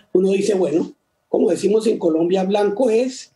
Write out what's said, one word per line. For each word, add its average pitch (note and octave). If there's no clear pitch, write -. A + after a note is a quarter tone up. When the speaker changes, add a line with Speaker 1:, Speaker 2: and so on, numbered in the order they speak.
Speaker 1:
Ujú. F#3
Speaker 2:
uno F#3+
dice, G3
bueno, F3+
como B3
decimos F#3+
en -
Colombia, F3
blanco G#3
es B3+